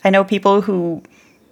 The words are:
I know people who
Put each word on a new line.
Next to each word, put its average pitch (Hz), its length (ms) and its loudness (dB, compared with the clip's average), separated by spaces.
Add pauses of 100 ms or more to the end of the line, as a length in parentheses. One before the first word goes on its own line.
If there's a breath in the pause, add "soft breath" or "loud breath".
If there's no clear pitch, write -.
I 196 60 2
know 196 120 4
people 196 380 0
who 175 420 -4 (480 soft breath)